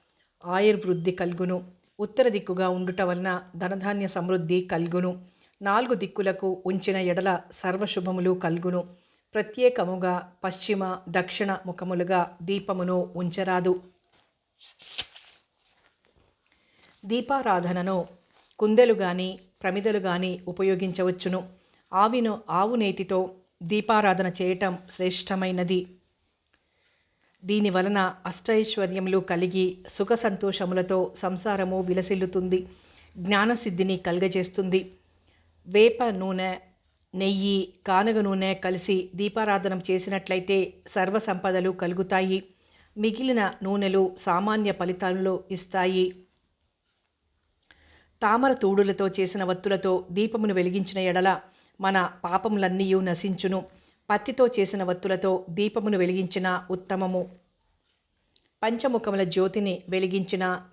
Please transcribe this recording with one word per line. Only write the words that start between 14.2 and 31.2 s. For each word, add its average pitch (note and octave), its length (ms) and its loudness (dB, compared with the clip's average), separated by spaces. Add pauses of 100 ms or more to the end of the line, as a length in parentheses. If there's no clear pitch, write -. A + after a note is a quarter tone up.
దీపారాధనను F#3+ 920 0 (600)
కుందెలు A3 360 6
గాని, F#3 360 -2 (320)
ప్రమిదలు G3+ 360 0
గాని F3+ 340 -2 (160)
ఉపయోగించవచ్చును. F3+ 960 0 (500)
ఆవిను, A3 440 2 (140)
ఆవు G3+ 260 2
నేతితో G3 440 0 (420)
దీపారాధన G#3 680 2 (100)
చేయటం F#3 340 0 (180)
శ్రేష్టమైనది. F#3 880 -2 (1600)
దీని G#3 280 2
వలన F#3+ 300 2 (260)
అష్టైశ్వర్యములు F#3+ 920 0
కలిగి F#3 460 0 (240)
సుఖ G3+ 260 -2
సంతోషములతో F#3+ 840 0 (180)
సంసారము F#3 640 -2